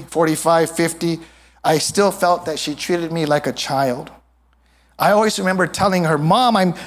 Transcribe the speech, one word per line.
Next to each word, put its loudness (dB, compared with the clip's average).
forty-five, 2
fifty, -2
I 2
still 0
felt 0
that -6
she -6
treated -4
me -2
like 0
a -2
child. -4
I 2
always 2
remember 0
telling 0
her, 2
"Mom, 2
I'm, 2